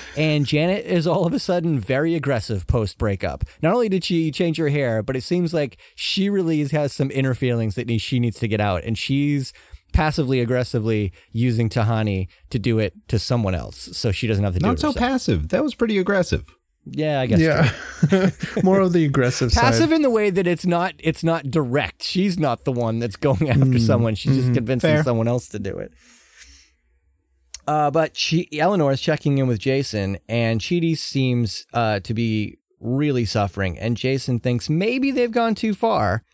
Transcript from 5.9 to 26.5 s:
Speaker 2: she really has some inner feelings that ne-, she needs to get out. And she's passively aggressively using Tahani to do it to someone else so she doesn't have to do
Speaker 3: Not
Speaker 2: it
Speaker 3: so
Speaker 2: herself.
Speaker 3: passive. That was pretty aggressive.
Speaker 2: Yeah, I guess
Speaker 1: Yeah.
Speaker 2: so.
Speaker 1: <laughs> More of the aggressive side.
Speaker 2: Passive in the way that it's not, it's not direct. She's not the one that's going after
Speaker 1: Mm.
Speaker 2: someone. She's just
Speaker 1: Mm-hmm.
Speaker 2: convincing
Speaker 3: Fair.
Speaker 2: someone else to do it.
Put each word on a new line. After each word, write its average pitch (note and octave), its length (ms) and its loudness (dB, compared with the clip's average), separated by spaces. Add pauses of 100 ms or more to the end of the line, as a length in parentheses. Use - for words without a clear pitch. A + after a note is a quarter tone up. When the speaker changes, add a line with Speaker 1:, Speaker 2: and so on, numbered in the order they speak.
Speaker 2:
she - 340 -2
really E3 380 0
has D3 260 -2
some C#3 200 -2
inner C3+ 200 0
feelings A#2 440 0
that A#2 100 -4
ne-, A#2 120 0
she B2+ 200 -2
needs A#2+ 220 0
to A#2 80 -2
get G2+ 120 0
out. G2 220 0
And A2+ 160 -4
she's C#3+ 540 -2 (400)
passively C#3+ 480 2
aggressively A2+ 720 0 (180)
using A2+ 380 0
Tahani G#2+ 580 0 (240)
to C3+ 80 -2
do A2 220 0
it G#2+ 120 0 (160)
to A2 120 0
someone G#2+ 340 0
else A#1 420 -10
so - 140 -2
she F2+ 160 -2
doesn't G#2 180 2
have F#2+ 100 0
to F2+ 40 0
do F3 80 0
Speaker 3:
Not A#3+ 80 2
Speaker 2:
it B3 60 -4
Speaker 3:
so D4+ 80 0
Speaker 2:
herself. C#4+ 80 -2 (120)
Speaker 3:
passive. A2+ 420 0
That - 120 0
was D4+ 140 -4
pretty A3 220 0
aggressive. F#3 460 0 (400)
Speaker 2:
Yeah, D3 360 -2
I C3 60 -2
guess A2+ 140 4
Speaker 1:
Yeah. D#3+ 300 4 (400)
Speaker 2:
so. F#3+ 200 4 (160)
Speaker 1:
<laughs> - 180 -4
More F#3+ 160 6
of F#3 120 2
the E3+ 120 4
aggressive B2+ 480 2
side. A#3+ 100 4
Speaker 2:
Passive C4 300 4
in E4 100 2
the C#4 80 4
way G#3+ 200 2
that F#3 180 0
it's F3 180 0
not, F3 320 0
it's D#3+ 240 -2
not D#3+ 280 0
direct. B2 520 -2
She's F#3 360 0
not C#3 260 -2
the C3+ 80 -2
one A#2 260 0
that's A#2 180 -4
going C#3 320 2
after C3 160 4
Speaker 1:
Mm. B2+ 220 4
Speaker 2:
someone. G#2+ 300 4
She's C3+ 180 2
just C3 120 2
Speaker 1:
Mm-hmm. B2 80 2
Speaker 2:
convincing B2+ 420 2
Speaker 3:
Fair. D3+ 80 4
Speaker 2:
someone A2+ 240 2
else A#2+ 200 -2
to G#2 120 -10
do G2 180 -8
it. G2 140 -12 (1700)